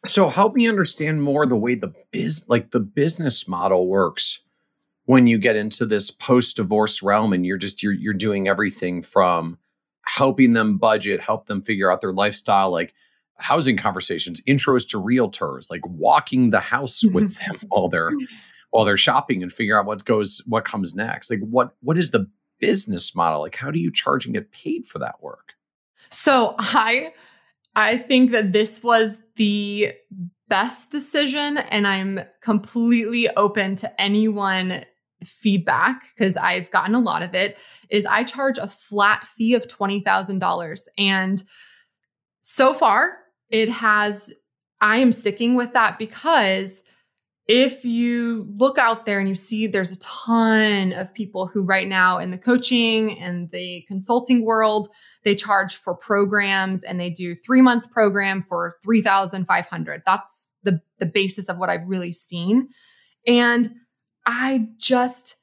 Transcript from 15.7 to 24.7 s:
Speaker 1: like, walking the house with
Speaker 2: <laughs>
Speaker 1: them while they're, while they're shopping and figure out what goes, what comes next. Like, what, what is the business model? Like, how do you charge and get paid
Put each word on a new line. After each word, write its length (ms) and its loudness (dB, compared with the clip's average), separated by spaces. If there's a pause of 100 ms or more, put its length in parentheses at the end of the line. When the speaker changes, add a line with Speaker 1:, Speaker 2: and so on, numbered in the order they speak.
Speaker 1:
like, 160 -10
walking 640 2
the 100 2
house 440 0
with 340 2
Speaker 2:
<laughs> 0 -
Speaker 1:
them 180 -10 (120)
while 200 0
they're, 220 -2 (600)
while 140 4
they're 120 2
shopping 460 0
and 100 -10
figure 260 0
out 80 0
what 180 -6
goes, 420 0
what 180 -2
comes 300 -6
next. 360 -6
Like, 100 -4
what, 400 -2
what 180 -2
is 120 0
the 180 0 (300)
business 560 0
model? 260 0
Like, 160 -10
how 140 -10
do 80 -4
you 140 -2
charge 320 -2
and 100 -8
get 160 -8
paid 360 -8